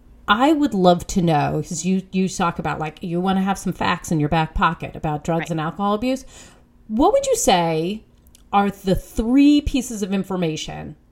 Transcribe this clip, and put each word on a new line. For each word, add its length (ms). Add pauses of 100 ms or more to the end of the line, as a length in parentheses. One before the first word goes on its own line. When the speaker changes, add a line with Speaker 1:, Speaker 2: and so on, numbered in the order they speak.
(300)
Speaker 1:
I 240
would 200
love 340
to 140
know, 460
'cause 160
you, 280
you 180
talk 300
about, 200
like, 240
you 160
wanna 220
have 160
some 160
facts 400
in 80
your 80
back 240
pocket 420
about 300
drugs 160
Speaker 2:
Right. 100
Speaker 1:
and 100
alcohol 320
abuse. 300 (640)
What 240
would 160
you 80
say 680 (500)
are 180
the 240
three 640
pieces 440
of 100
information 840 (160)